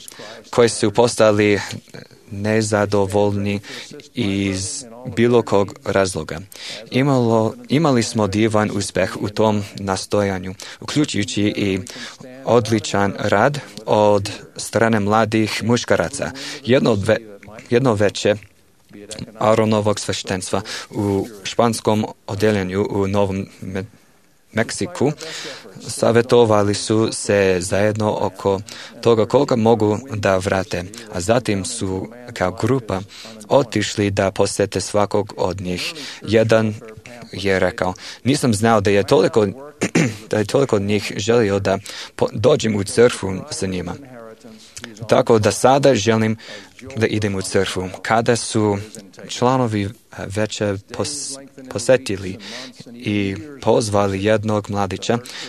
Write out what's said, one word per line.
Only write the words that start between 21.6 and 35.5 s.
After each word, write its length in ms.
odjeljenju 640
u 160
Novom 400
Me-, 240
Meksiku 580
savjetovali 840
su 380
se 480
zajedno 600
oko 400
toga 260
koga 300
mogu 420
da 220
vrate, 480
a 80
zatim 440
su 440
kao 280
grupa 400
otišli 640
da 200
posete 500
svakog 560
od 240